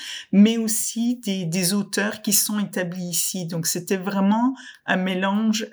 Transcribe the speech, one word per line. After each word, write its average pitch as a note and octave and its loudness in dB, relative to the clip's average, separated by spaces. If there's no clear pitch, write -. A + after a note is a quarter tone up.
mais G#3+ 8
aussi A3+ -2
des, F#3+ -2
des F3+ 0
auteurs G3+ -2
qui G#3 0
sont G#3 0
établis F3+ -4
ici. F3 -4
Donc, E3 -4
c'était F3+ -2
vraiment G3+ 2
un F#3+ 2
mélange G3 0